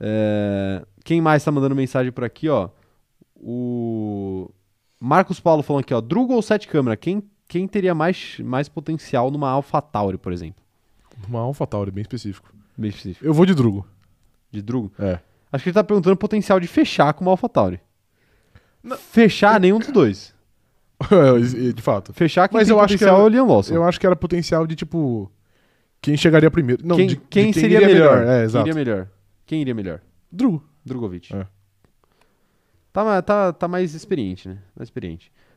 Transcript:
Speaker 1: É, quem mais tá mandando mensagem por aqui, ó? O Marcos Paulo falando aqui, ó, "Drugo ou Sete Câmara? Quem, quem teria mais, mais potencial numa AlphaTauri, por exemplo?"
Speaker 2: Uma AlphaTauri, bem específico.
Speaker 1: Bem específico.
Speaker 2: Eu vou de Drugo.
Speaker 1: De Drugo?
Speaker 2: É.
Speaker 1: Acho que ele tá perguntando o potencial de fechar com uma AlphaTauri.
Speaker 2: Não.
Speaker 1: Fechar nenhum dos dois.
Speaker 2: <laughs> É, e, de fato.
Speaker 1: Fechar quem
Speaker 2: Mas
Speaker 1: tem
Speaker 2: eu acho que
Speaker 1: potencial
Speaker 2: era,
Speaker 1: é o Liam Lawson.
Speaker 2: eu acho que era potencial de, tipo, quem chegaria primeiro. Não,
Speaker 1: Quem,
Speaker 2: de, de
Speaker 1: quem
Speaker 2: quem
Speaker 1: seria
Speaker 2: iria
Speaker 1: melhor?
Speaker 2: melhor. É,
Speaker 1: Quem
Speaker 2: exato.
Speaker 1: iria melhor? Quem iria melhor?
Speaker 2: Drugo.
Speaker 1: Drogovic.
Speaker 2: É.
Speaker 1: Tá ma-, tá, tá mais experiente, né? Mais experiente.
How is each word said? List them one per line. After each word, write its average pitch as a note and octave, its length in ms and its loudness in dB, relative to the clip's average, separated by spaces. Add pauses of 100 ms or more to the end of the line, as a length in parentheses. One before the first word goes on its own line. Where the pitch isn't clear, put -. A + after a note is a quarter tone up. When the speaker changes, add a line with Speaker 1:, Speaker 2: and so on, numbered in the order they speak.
Speaker 1:
É, G#2 800 -4 (220)
quem E3 160 -2
mais D#3 240 0
tá D#3+ 80 -2
mandando C#3 240 0
mensagem C3 340 -4
por B2 140 -10
aqui, C3+ 240 -8
ó? G#2 220 -2 (680)
O A2 1120 -8 (500)
Marcos D#3+ 400 -2
Paulo D#3+ 220 0
falando C#3+ 200 -4
aqui, - 120 -8
ó, A#2 60 -2
"Drugo A3+ 340 -2
ou A3+ 80 0
Sete G#3+ 260 -4
Câmara? B2+ 280 -2
Quem, G3 260 -6 (240)
quem F#3 220 -6
teria F#3 260 -2
mais, E3 500 -4
mais B2+ 240 -6
potencial C#3+ 640 -4
numa C#3+ 200 -4
AlphaTauri, G#2+ 680 -4
por F#2 140 -10
exemplo?" E2+ 300 -12 (680)
Speaker 2:
Uma A#2 120 -8
AlphaTauri, A2+ 500 -6
bem G2 120 -8
específico. G#2+ 500 -14 (240)
Speaker 1:
Bem G#2+ 140 -6
específico. - 360 -12
Speaker 2:
Eu D#3 80 2
vou E3 120 4
de F#3 80 4
Drugo. A2 320 0 (640)
Speaker 1:
De G#2+ 120 -12
Drugo? A2 360 -8
Speaker 2:
É. F#2+ 200 -4 (340)
Speaker 1:
Acho - 120 -6
que F#3 60 -4
ele E3+ 40 -4
tá G#3+ 100 4
perguntando G3 300 0
o - 40 -2
potencial G#3 420 0
de F3 60 -4
fechar - 460 0
com - 120 -10
uma F#3 80 2
AlphaTauri. G#2+ 480 -2 (1000)
Speaker 2:
Não. B3 140 -12
Speaker 1:
Fechar G#3+ 640 4
nenhum F#3 180 4
dos A3 100 -6
dois. D3+ 460 0 (680)
Speaker 2:
<laughs> - 120 -6
É, C3+ 260 6
e, B2 340 -2
de A2 100 -14
fato. G#2+ 300 -4
Speaker 1:
Fechar F3 360 2
quem A#3 100 -2
Speaker 2:
Mas G#3+ 80 4
Speaker 1:
tem A3 100 4
Speaker 2:
eu G#3 40 6
acho G3+ 140 6
que F#3+ 40 0
Speaker 1:
potencial F#3+ 200 6
Speaker 2:
era, G3+ 60 8
Speaker 1:
é - 20 8
o - 20 6
Liam B3 180 4
Lawson. A#2 280 2
Speaker 2:
eu E3 100 0
acho E3+ 160 0
que - 60 -2
era F3+ 100 2
potencial E3 500 -2
de, D#3+ 80 -8
tipo, C#3 560 -6 (720)
quem D3 140 0
chegaria D#3 340 6
primeiro. B2+ 340 0
Não, E3+ 120 0
Speaker 1:
Quem, F#3 100 4
Speaker 2:
de, F3+ 80 -2
de C#3 60 -6 (100)
Speaker 1:
quem G3+ 140 4
Speaker 2:
quem G#3+ 80 2
Speaker 1:
seria - 240 4
Speaker 2:
iria G3+ 100 8
Speaker 1:
melhor? D#3+ 320 8
Speaker 2:
melhor. A#2 140 0
É, B2+ 60 4
Speaker 1:
Quem A#2 60 2
Speaker 2:
exato. A2 240 0
Speaker 1:
iria D#3+ 60 -2
melhor? A2 340 -4 (380)
Quem D#3+ 140 -4
iria B2+ 140 -4
melhor? F#2 260 -8 (320)
Speaker 2:
Drugo. F3+ 320 -2 (200)
Speaker 1:
Drogovic. A#2 520 -10
Speaker 2:
É. G2 100 -8 (1500)
Speaker 1:
Tá G3+ 120 -2
ma-, G3+ 180 0
tá, G3+ 300 0
tá E3+ 160 -6
mais F3 260 -4
experiente, A2 540 -8
né? F#2+ 100 -14 (180)
Mais B2 120 -16
experiente. F2 420 -14 (260)